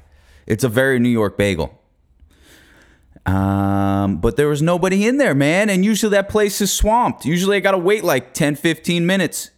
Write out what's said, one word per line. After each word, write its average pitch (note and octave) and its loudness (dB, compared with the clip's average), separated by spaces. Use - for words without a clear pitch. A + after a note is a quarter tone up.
It's A2 -2
a B2+ 2
very C3 2
New B2 2
York A2 0
bagel. F#2+ -2
Um, G2 0
but A2+ 0
there D3 2
was D3 -2
nobody F#3 0
in B3+ 0
there, A#3+ 2
man. D#3+ 2
And F#3 0
usually G#3+ 0
that G3 0
place G#3 0
is G3 -2
swamped. G#3+ 0
Usually F3 0
I F#3+ -2
gotta G3 0
wait, F#3+ 0
like, C#3 -2
ten, D3 0
fifteen E3+ -2
minutes F#3 -4